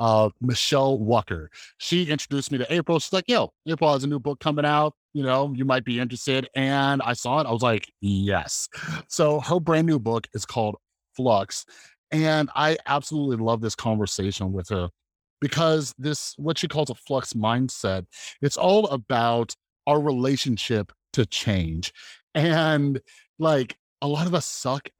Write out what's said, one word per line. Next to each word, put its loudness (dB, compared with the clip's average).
uh, 4
Michelle 0
Walker. 0
She 0
introduced -4
me -2
to -2
April. 2
She's -6
like, -2
"Yo, 0
April 2
has 0
a 0
new -2
book -6
coming 0
out. 2
You -2
know, 0
you -2
might 2
be -2
interested." -2
And 2
I -2
saw -2
it. 0
I 0
was 0
like, 0
"Yes." 0
So 2
her 0
brand 2
new 2
book -2
is -6
called -2
Flux. 0
And 2
I 2
absolutely -2
love 0
this -2
conversation -2
with -6
her -2
because 2
this, -6
what -4
she -2
calls -2
a -6
flux -4
mindset, 0
it's 0
all 4
about 0
our 4
relationship 0
to 4
change. -2
And, 2
like, 0
a -2
lot 0
of -2
us 0
suck -6